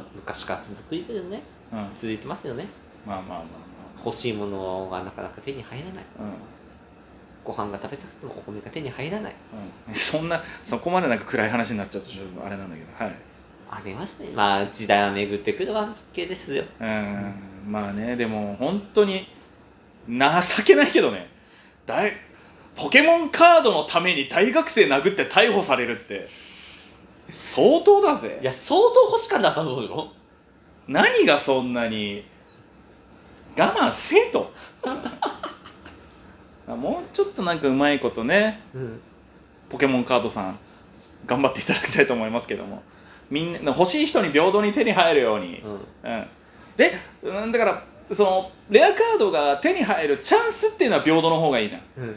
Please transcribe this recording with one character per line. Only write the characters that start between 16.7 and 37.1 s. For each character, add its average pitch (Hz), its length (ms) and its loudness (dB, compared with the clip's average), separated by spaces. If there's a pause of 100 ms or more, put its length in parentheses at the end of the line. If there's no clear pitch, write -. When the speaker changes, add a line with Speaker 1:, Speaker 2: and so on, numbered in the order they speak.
Speaker 2:
う 113 60 -8
ん。 - 20 -6
Speaker 1:
う 110 40 -2 (800)
ん。 - 20 -8
Speaker 2:
ま 104 180 -4
あ 101 40 -8
ね、 113 220 -6
で 120 100 -2
も 104 340 -6
本 170 220 -4 (120)
当 208 120 4
に 190 220 -6 (800)
情 151 560 2
け 320 120 10
な 285 80 6
い - 80 4
け 294 100 4
ど 143 100 2
ね。 92 180 -8 (560)
だ 156 220 -2
い-、 196 60 -4 (600)
ポ - 140 -6
ケ 277 140 6
モ 339 140 6
ン 330 120 -4
カ 339 300 8
ー 302 40 6
ド 226 100 4
の 151 100 0
た - 160 -2
め 180 160 2
に 139 120 -2
大 202 240 2
学 320 180 0
生 196 180 4
殴 143 260 2
っ - 20 -8
て 139 100 0
逮 220 260 4
捕 196 100 2
さ 139 140 0
れ 123 100 0
る 117 140 -4
っ - 40 -20
て、 98 240 -12 (1040)
相 254 520 4
当 403 200 8
だ 320 140 4
ぜ。 214 260 -8
Speaker 1:
い - 40 -2
や、 127 80 -2
相 - 260 0
当 466 320 8
欲 453 80 2
し 453 100 -4
か 381 100 0
っ - 20 -2
た - 100 4
と 156 100 -2
思 147 200 -4
う - 40 -6
よ。 101 260 -8 (760)
Speaker 2:
何 392 380 4
が 147 120 6
そ 135 240 0
ん 123 120 -4
な 120 140 -2
に、 104 380 -8 (1300)
我 175 180 2
慢 - 180 2
せ - 240 0
え 466 140 4
と。 98 260 -2
<laughs> - 40 -20 (2000)
あ、 120 80 -10
も 262 280 -6
う - 120 -16